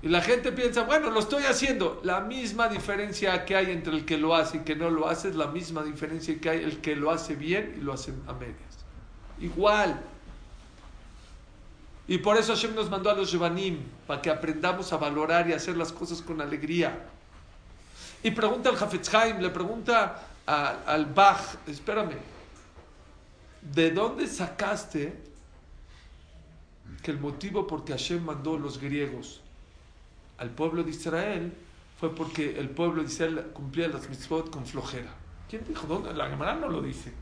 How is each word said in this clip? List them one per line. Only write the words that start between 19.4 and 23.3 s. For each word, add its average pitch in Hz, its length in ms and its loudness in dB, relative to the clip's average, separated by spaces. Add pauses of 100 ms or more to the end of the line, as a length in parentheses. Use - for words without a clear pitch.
le 180 100 2
pregunta 214 720 2 (240)
a, 143 300 2 (100)
al 151 200 2
Bach, 185 500 6 (100)
"Espérame, 180 500 -2 (1400)